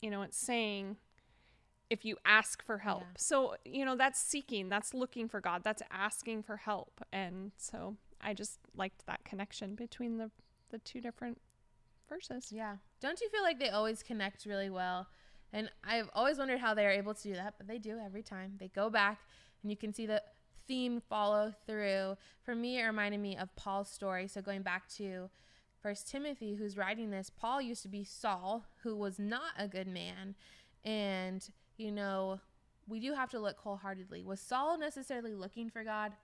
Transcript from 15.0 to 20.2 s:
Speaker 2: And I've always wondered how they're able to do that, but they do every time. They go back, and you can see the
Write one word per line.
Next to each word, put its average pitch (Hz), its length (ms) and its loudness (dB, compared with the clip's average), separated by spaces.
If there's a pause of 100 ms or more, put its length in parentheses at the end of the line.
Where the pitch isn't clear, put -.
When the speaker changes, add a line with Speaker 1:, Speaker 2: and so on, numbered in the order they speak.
Speaker 2:
And 214 180 -2 (140)
I've 220 320 0
always 269 240 6
wondered 262 200 2
how 226 140 4
they're 208 180 6
able 202 220 4
to - 100 -10
do 202 120 -2
that, 190 220 -4
but 196 100 -14
they 226 100 -4
do 220 260 -6
every 202 200 -8
time. 190 360 -8
They 190 100 -10
go 208 200 2
back, 214 300 6 (420)
and 208 80 -4
you 208 80 -2
can 214 160 -4
see 226 140 -4
the 214 160 4 (440)